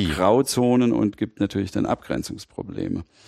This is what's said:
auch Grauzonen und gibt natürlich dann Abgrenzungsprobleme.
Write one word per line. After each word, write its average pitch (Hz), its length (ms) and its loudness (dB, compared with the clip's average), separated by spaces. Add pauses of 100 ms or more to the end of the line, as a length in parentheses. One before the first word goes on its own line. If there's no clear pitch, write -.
(100)
auch 76 60 -2
Grauzonen 123 760 4
und 110 240 0
gibt - 240 -6
natürlich 98 300 -2
dann 104 160 -2
Abgrenzungsprobleme. - 1160 -6 (240)